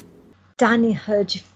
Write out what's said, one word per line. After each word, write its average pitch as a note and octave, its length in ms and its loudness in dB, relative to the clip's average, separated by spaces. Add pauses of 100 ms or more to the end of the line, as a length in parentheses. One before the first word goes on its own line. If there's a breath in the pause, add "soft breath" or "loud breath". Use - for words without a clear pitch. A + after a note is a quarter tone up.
(580)
Danny A#3 340 2
heard G3+ 420 -2
you - 80 -8 (140)